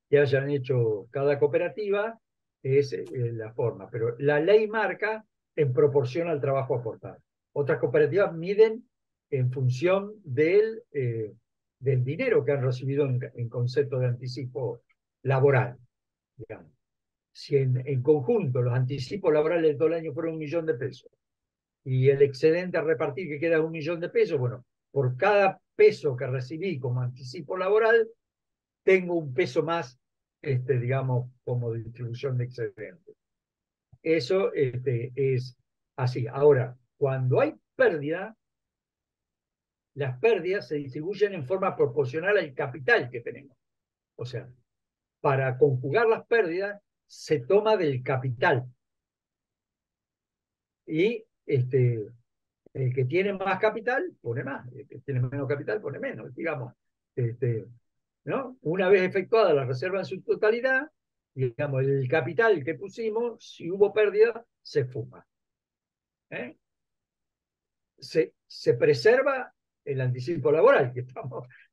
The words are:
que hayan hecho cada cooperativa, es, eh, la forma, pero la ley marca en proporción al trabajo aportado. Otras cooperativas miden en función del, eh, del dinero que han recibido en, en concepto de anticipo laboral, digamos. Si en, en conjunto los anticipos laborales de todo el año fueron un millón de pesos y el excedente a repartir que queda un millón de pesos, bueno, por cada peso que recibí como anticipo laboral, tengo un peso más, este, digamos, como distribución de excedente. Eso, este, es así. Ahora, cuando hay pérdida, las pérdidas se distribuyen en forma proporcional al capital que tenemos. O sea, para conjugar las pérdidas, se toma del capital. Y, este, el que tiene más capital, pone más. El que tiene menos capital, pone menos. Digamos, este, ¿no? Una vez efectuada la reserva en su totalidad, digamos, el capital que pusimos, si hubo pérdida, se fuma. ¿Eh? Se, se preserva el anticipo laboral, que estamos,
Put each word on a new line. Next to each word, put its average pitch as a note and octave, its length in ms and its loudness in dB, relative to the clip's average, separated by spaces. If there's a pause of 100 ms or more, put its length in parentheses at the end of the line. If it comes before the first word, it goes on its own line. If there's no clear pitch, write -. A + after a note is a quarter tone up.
(100)
que C#3+ 80 6
hayan C#3 320 2
hecho A#2+ 600 0
cada C#3+ 260 0
cooperativa, G3 800 0 (460)
es, C3+ 280 2
eh, - 140 -6 (260)
la A2 200 -10
forma, G2+ 360 -4
pero A#2 300 -4
la D3 220 2
ley G#3 260 4
marca G#3+ 580 -4 (300)
en C#3 180 0
proporción C#3+ 540 2
al D#3 140 -2
trabajo C3+ 340 -2
aportado. G#2+ 440 -10 (340)
Otras C#3+ 260 -2
cooperativas D#3 560 2
miden G3+ 540 2 (420)
en B2+ 220 0
función F3 640 0 (100)
del, F3 640 2
eh, A2+ 420 -4 (460)
del B2+ 240 0
dinero D#3+ 420 0
que C3 60 0
han C3 140 0
recibido C3+ 420 0
en, B2+ 140 -2 (140)
en A#2 140 -8
concepto B2+ 520 -2
de B2+ 80 0
anticipo B2 720 -8 (400)
laboral, C3 560 2 (580)
digamos. F#2 360 -18 (640)
Si - 200 -2
en, B2+ 280 2
en C3+ 160 -2
conjunto D3 600 2
los B2 100 0
anticipos C#3+ 600 -2
laborales D#3 400 2
de - 20 0
todo D3+ 140 2
el D#3+ 60 -2
año D#3+ 180 -6
fueron E3 220 -4
un D#3+ 40 -8
millón D#3 280 -4
de D#3 80 0
pesos B2 360 -10 (720)
y C3 260 2
el C#3 140 6
excedente E3 560 2
a D#3 40 0
repartir D#3+ 460 -2
que C#3+ 120 -8
queda E3 200 2
un D#3+ 120 -2
millón E3 260 -4
de E3 100 -6
pesos, E3+ 300 0
bueno, B2 260 -4 (280)
por B2+ 240 0
cada G3 440 2 (140)
peso - 420 4
que C3 120 -6
recibí D#3 500 -6
como B2 220 -4
anticipo D3+ 560 -8
laboral, A3 520 4 (760)
tengo F3+ 320 4
un D3 180 -4
peso E3+ 300 0
más, E3 340 -4 (420)
este, B2+ 380 0
digamos, B2 500 -2 (140)
como B2 300 -4
distribución A#2 640 -6
de A#2+ 60 -2
excedente. G#2 680 -12 (880)
Eso, E3+ 520 0
este, B2+ 640 -2
es C3 400 -2 (400)
así. B2+ 320 -2
Ahora, C#3 480 4 (200)
cuando C3 440 0
hay D4 120 2 (220)
pérdida, F#3 600 0 (1600)
las C3+ 260 -6
pérdidas G3 480 0
se D#3 80 -4
distribuyen D#3 580 -4
en D3 120 -8
forma F#3 280 -2
proporcional D#3 640 0
al C#3+ 160 -4
capital D3 560 0
que B2 120 -12
tenemos. - 340 -14 (580)
O - 100 -12
sea, A#2 240 -10 (720)
para C3 380 0
conjugar C#3+ 480 2
las A3 200 2
pérdidas, G3+ 540 0 (260)
se - 340 -2
toma G#3 360 4
del C#3+ 260 0
capital. C3 640 0 (2250)
Y, G#3+ 360 -2 (240)
este, B2 600 2 (640)
el B2+ 220 -4
que C3 100 0
tiene F#3+ 300 0
más F#3+ 260 -4
capital, A#3+ 500 -2 (100)
pone A#2 220 -6
más. B3+ 300 -10
El - 160 -18
que - 120 -18
tiene C3 200 -4
menos C3 260 -4
capital, G3+ 340 -4
pone - 180 -10
menos. - 360 -10
Digamos, D3 380 -8 (420)
este, A#2 520 -4 (580)
¿no? B3 380 -6
Una F3+ 260 0
vez G3 140 8
efectuada F#3+ 500 2
la C#3 120 4
reserva C#3 340 -4
en F#3 80 -6
su F#3+ 160 -10
totalidad, A#3+ 680 0 (440)
digamos, C3 480 -2
el C3+ 260 0
capital E3 560 2
que D#3+ 100 -6
pusimos, A3+ 800 -6
si - 160 -10
hubo G3 220 4
pérdida, G#3+ 520 2 (180)
se C#3 240 -2
fuma. - 380 -12 (1040)
¿Eh? B3 260 -12 (1400)
Se, - 360 -2 (120)
se - 280 0
preserva A#3+ 760 4 (320)
el C3+ 160 -4
anticipo B2+ 500 -2
laboral, E3 420 4
que B2 80 -10
estamos, - 460 -12 (260)